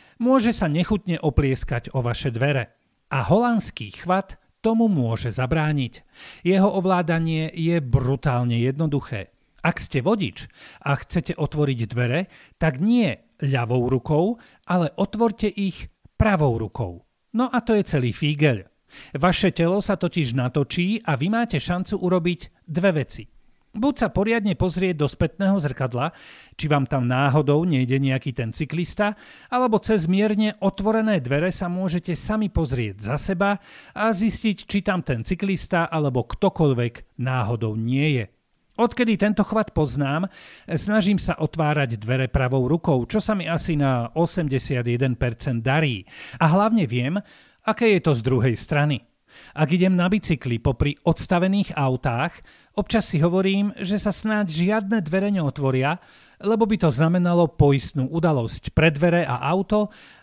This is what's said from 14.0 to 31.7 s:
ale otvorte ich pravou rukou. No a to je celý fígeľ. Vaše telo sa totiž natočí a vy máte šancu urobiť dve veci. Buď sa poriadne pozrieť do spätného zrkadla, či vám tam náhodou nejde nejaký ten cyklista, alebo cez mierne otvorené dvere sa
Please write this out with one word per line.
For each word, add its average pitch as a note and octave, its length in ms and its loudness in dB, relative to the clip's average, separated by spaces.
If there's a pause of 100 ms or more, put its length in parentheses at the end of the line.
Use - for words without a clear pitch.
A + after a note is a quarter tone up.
ale F3+ 320 0
otvorte G#3+ 480 0
ich G3 400 -4 (320)
pravou D3+ 400 2
rukou. F#2 480 -8 (240)
No B3 160 0
a B3 160 -2
to A#3 80 0
je G#3 160 2
celý B2 240 0
fígeľ. D3 560 0 (480)
Vaše F3+ 400 2
telo F3 240 2
sa G3 160 -2
totiž D3 400 -2
natočí D3+ 720 0
a D3 80 0
vy D#3+ 160 -2
máte A#3 240 -2
šancu F3+ 400 -4
urobiť F3 720 -2
dve F3 240 2
veci. C3+ 320 -4 (460)
Buď B3+ 320 0
sa A3 80 2
poriadne G#3 480 0
pozrieť F3+ 400 -2
do D3 80 2
spätného F#3+ 480 0
zrkadla, C3 560 -2 (480)
či D#3+ 80 -4
vám C#3+ 240 2
tam C3 160 0
náhodou C#3+ 560 2
nejde C3+ 400 0
nejaký C3 320 -2
ten A2+ 160 -4
cyklista, F3 640 -4 (320)
alebo B3 320 2
cez F3+ 320 0
mierne G#3 480 0
otvorené G#3 640 0
dvere D3 320 0
sa F3+ 160 -4